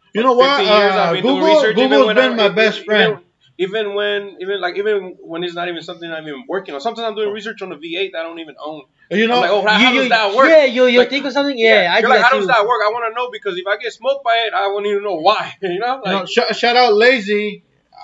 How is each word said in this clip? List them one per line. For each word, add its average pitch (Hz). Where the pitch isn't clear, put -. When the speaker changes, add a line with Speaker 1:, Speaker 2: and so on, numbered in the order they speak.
Speaker 1:
You 208
know 247
Speaker 2:
fifteen 269
Speaker 1:
what? 208
Speaker 2:
years, 196
I've 139
Speaker 1:
Uh, 135
Speaker 2:
been -
doing 262
Speaker 1:
Google, 311
Speaker 2:
research, 233
even 254
Speaker 1:
Google's 269
Speaker 2:
when 208
Speaker 1:
been 254
Speaker 2:
I, -
Speaker 1:
my 220
Speaker 2:
even, 180
Speaker 1:
best 214
friend. 202
Speaker 2:
even, 190
even 202
when, 202
even, 196
like, 175
even 196
when 165
it's 175
not 175
even 165
something 165
I'm 156
even 135
working 185
on. -
Sometimes 226
I'm 208
doing 208
research 208
on 185
a 151
V 165
eight 196
that 165
I 165
don't 165
even 156
own. 151
Speaker 1:
You 214
know, 240
Speaker 2:
I'm 247
like, 185
"Oh, 202
how, 214
Speaker 3:
You, 233
Speaker 2:
how 254
Speaker 3:
you, 269
Speaker 2:
does 262
that 220
work?" 269
Speaker 3:
yeah, 311
yo, 254
yo, 247
Speaker 2:
Like, 240
Speaker 3:
think 269
of 269
something. 277
Yeah, 214
I 208
Speaker 2:
you're 226
Speaker 3:
do -
Speaker 2:
like, 247
Speaker 3:
that 226
Speaker 2:
"How 247
Speaker 3:
too. -
Speaker 2:
does 196
that 214
work? 233
I 214
wanna 226
know, 247
because 208
if 185
I 202
get 214
smoked 277
by 233
it, 190
I 196
won't 202
even 202
know 202
why." 175
<laughs> -
You 185
know, 247
Speaker 1:
you 190
know, 196
Speaker 2:
like, 180
Speaker 1:
sh-, 220
shout 233
out 240
Lazy. 208